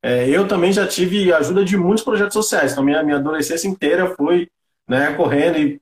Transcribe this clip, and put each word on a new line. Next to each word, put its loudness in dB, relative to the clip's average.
É, 0
eu 2
também 2
já 2
tive 0
ajuda 2
de 0
muitos 2
projetos -2
sociais. 0
Então, -4
minha, 2
minha 0
adolescência -4
inteira 0
foi, 0
né, 0
correndo 0
e -2